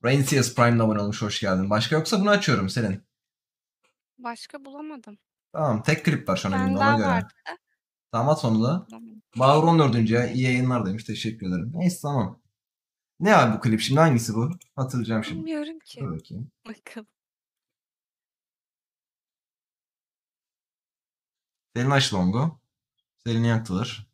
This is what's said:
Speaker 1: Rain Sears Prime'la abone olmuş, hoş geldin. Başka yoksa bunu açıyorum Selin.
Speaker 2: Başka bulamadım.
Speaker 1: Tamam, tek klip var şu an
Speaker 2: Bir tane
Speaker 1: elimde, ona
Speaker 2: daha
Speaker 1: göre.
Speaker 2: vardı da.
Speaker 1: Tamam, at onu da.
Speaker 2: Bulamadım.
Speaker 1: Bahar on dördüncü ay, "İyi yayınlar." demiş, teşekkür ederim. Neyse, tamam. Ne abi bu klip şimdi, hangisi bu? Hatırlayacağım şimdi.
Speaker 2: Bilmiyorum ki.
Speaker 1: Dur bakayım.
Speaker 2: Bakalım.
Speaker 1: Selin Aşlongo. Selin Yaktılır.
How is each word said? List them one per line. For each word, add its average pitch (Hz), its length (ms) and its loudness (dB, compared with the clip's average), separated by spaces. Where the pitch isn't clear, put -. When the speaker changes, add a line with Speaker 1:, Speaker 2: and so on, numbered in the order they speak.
Speaker 1:
Rain 135 180 4
Sears 135 320 0
Prime'la 120 300 4
abone 107 160 0
olmuş, 104 220 -4
hoş 104 180 -4
geldin. 95 300 0
Başka 107 260 0
yoksa 160 240 0
bunu 208 100 2
açıyorum 131 380 2
Selin. 98 340 -4
Speaker 2:
Başka 247 460 -14
bulamadım. 277 540 -16
Speaker 1:
Tamam, 135 300 -2
tek 156 220 -2
klip - 240 -2
var 92 80 0
şu 98 120 -6
an 98 40 -2
Speaker 2:
Bir - 60 -2
tane 95 120 0
Speaker 1:
elimde, 95 100 -2
ona 101 80 2
Speaker 2:
daha 113 100 4
Speaker 1:
göre. 196 100 0
Speaker 2:
vardı - 200 -2
da. 349 100 -16
Speaker 1:
Tamam, 120 160 0
at 151 160 0
onu 110 200 2
da. 160 260 -2
Speaker 2:
Bulamadım. - 320 -20
Speaker 1:
Bahar 139 260 4
on 165 160 6
dördüncü 117 400 4
ay, 120 160 0
"İyi 127 100 0
yayınlar." 127 420 2
demiş, 101 180 -6
teşekkür 107 440 -8
ederim. 92 260 -4
Neyse, 175 280 0
tamam. 131 380 -4
Ne 196 160 6
abi 120 200 4
bu - 40 -6
klip 110 200 2
şimdi, 135 200 2
hangisi 117 340 4
bu? 120 160 0
Hatırlayacağım 113 480 -4
şimdi. - 160 -8
Speaker 2:
Bilmiyorum 320 440 -8
ki. - 160 -18
Speaker 1:
Dur 180 180 -8
bakayım. 147 320 -14
Speaker 2:
Bakalım. 214 380 -18
Speaker 1:
Selin 127 140 2
Aşlongo. 120 680 0
Selin 113 180 0
Yaktılır. 110 680 -2